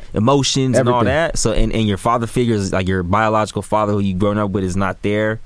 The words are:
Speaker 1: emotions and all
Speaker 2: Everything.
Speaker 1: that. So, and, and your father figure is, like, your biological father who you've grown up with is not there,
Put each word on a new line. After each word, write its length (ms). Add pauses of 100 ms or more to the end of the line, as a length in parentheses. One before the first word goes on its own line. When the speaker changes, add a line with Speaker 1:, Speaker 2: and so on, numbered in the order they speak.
(140)
Speaker 1:
emotions 640
and 100
all 120
Speaker 2:
Everything. 140
Speaker 1:
that. 240
So, 140
and, 200
and 160
your 80
father 300
figure 280
is, 180
like, 160
your 160
biological 580
father 300
who 80
you've 200
grown 180
up 120
with 140
is 120
not 260
there, 440